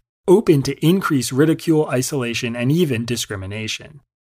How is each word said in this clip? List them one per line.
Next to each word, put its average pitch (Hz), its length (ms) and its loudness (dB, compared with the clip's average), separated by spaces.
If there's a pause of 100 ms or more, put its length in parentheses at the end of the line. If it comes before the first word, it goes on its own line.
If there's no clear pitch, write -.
(280)
open 180 340 6
to 139 240 -4
increased 156 460 0
ridicule, 156 560 2
isolation, 123 640 -4
and 120 160 0
even 143 340 0
discrimination. 110 960 -8 (380)